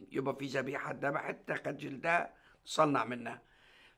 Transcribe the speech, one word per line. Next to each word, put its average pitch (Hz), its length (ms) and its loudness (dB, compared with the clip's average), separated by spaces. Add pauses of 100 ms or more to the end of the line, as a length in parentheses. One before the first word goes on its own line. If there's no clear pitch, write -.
(120)
يبقى 135 240 0
في 143 100 -6
ذبيحة 135 440 -2
اتذبحت، 143 460 -2 (100)
تاخد 143 300 -4
جلدها، 147 580 0 (300)
صنع 143 400 6
منها. 120 380 -8 (560)